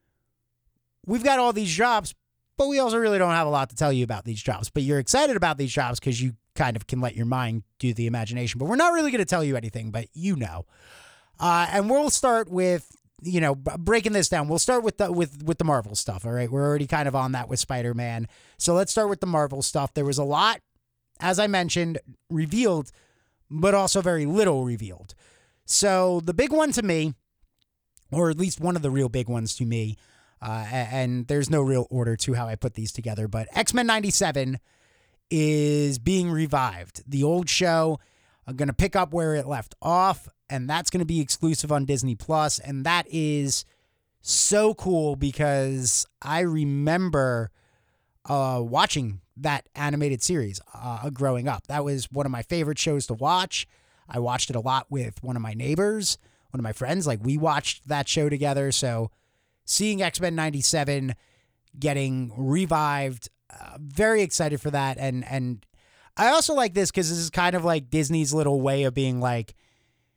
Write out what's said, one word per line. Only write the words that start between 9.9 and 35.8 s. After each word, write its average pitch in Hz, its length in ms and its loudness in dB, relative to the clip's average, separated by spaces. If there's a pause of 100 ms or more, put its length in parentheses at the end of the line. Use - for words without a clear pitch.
but 110 220 -6
you 175 240 -2
know." 87 280 -6 (720)
Uh, 170 320 2
and 202 200 0
we'll 285 200 4
start 226 400 2
with, 180 460 0 (260)
you 175 200 0
know, 143 140 2
b-, 135 220 -6
breaking 208 360 2
this 190 160 2
down. 151 180 0
We'll 160 100 0
start 247 260 2
with 220 140 -2
the, 190 140 0
with, 156 320 -2
with 160 140 -2
the 165 80 -4
Marvel 117 280 0
stuff, 98 320 -6
all 117 60 -4
right? 120 180 -2
We're 139 160 0
already 143 220 0
kind 151 200 0
of 135 80 -2
on 131 180 0
that 123 160 -6
with 127 100 -4
Spider-Man. 120 680 -4 (300)
So - 160 2
let's 190 180 2
start 214 180 2
with 196 100 -2
the 190 80 -4
Marvel 147 340 0
stuff. 135 320 -2
There 143 120 0
was 139 120 0
a 147 60 0
lot, 165 380 2 (580)
as 180 200 0
I 214 80 2
mentioned, 170 520 0 (300)
revealed, 165 600 0 (600)
but 165 220 2
also 196 280 2
very 170 240 2
little 165 380 2
revealed. 107 500 -8 (520)
So 185 560 4
the 170 120 -2
big 247 180 2
one 311 200 4
to 240 100 0
me, 160 320 0 (960)
or 165 200 2
at 156 80 0
least 180 220 -2
one 175 160 0
of 165 60 -2
the 143 80 0
real 131 200 2
big 120 180 -2
ones 113 300 -2
to 123 80 -2
me, 113 320 -2 (440)
uh, 110 240 -8
a-, 117 260 -4
and 123 360 -2
there's 143 220 0
no 151 120 4
real 131 280 2
order 117 260 0
to 131 180 -2
how 120 140 -2
I 110 80 -6
put 120 200 -6
these 110 160 -6
together, 110 360 -6
but 110 260 -6
X-Men 240 320 0
ninety-seven 170 720 0 (720)
is 147 720 2